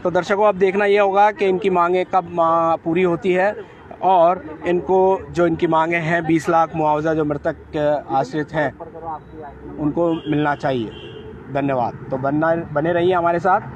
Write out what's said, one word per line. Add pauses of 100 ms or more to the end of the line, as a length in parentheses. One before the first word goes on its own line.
तो
दर्शकों
अब
देखना
ये
होगा
कि
इनकी
मांगें
कब,
अ,
पूरी
होती
है (460)
और
इनको
जो
इनकी
मांगें
हैं
बीस
लाख
मुआवजा
जो
मृतक (200)
के
आश्रित
हैं (1040)
उनको
मिलना
चाहिए। (640)
धन्यवाद।
तो
बनना,
बने
रहिए
हमारे
साथ (140)